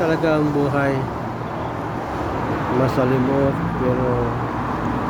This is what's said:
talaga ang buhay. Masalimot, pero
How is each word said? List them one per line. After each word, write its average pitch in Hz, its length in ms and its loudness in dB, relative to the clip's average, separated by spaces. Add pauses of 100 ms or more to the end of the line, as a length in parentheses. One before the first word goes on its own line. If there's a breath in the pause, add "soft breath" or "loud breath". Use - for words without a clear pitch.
talaga 160 280 2 (120)
ang 151 100 2
buhay. 143 420 2 (1900)
Masalimot, 131 760 2 (220)
pero 127 300 2 (1000)